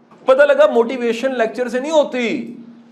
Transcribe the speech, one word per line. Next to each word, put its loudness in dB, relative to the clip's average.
पता 4
लगा 4
motivation -2
lecture -4
से -6
नहीं -6
होती, 0